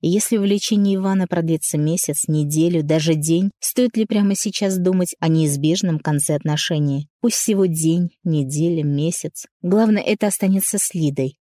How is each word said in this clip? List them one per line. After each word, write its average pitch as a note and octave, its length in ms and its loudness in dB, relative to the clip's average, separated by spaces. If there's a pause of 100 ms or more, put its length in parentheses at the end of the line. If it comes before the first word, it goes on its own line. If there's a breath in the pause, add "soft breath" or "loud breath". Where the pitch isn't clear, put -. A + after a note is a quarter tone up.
И D#3+ 80 0
если G#3 280 0
влечение G3+ 580 2
Ивана F#3+ 320 0
продлится E3 500 -2
месяц, D3+ 500 -2
неделю, D#3 560 0
даже D#3 320 2
день, E3 440 0
стоит - 380 -2
ли A3 80 0
прямо G3+ 300 0
сейчас F#3+ 420 -2
думать F#3 420 0
о E3 80 0
неизбежном D#3+ 720 2
конце D3+ 360 0
отношений? D3 720 -2 (140)
Пусть A#3 140 0
всего G3 300 0
день, E3 440 0 (140)
неделя, D#3 600 0
месяц. D3 640 -4 (160)
Главное, G#3 400 2
это G#3+ 260 0
останется F#3+ 520 0
с - 140 -4
Лидой. C#3+ 540 -2